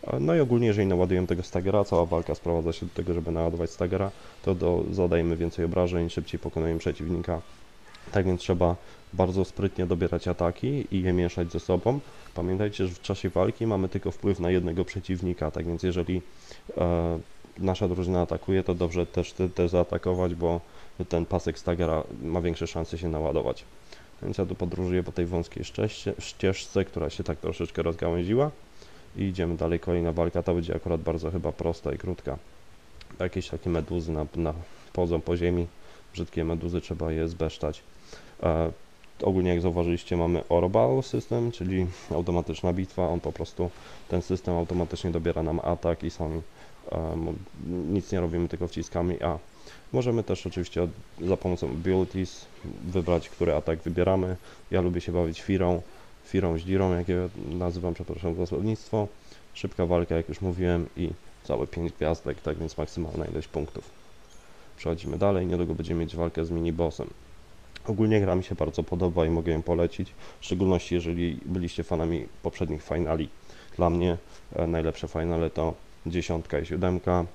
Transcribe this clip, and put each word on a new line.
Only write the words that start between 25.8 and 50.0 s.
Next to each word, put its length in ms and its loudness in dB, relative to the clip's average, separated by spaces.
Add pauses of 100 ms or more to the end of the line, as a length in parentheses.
ścieżce, 680 0
która 240 -2
się 140 -6
tak 160 -4
troszeczkę 420 -4
rozgałęziła. 680 2 (680)
I 60 0
idziemy 320 0
dalej, 240 2
kolejna 320 2
walka, 320 0
ta 100 2
będzie 220 0
akurat 260 0
bardzo 300 -2
chyba 200 -2
prosta 420 -2
i 40 -4
krótka. 400 -6 (840)
Jakieś 300 -2
takie 200 -4
meduzy 420 0
na, 140 0 (100)
na, 180 0 (420)
chodzą 260 2
po 160 0
ziemi, 300 2 (460)
brzydkie 300 -4
meduzy, 380 0
trzeba 300 -4
je 160 0
zbesztać. 540 -2 (600)
E, 280 2 (500)
ogólnie 280 4
jak 120 4
zauważyliście, 560 2
mamy 320 4
Orbal 540 4
system, 480 0
czyli 360 0 (240)
automatyczna 640 0
bitwa, 360 0
on 100 0
po 120 -4
prostu, 380 -4 (400)
ten 120 2
system 340 0
automatycznie 560 0
dobiera 320 0
nam 200 0
atak 400 0
i 80 -2
sami, 300 -4 (500)
e, 240 -2
mo-, 180 -2 (340)
nic 440 -2
nie 80 0
robimy, 280 0
tylko 200 -4
wciskamy 540 -2
A. 160 0 (560)
Możemy 300 2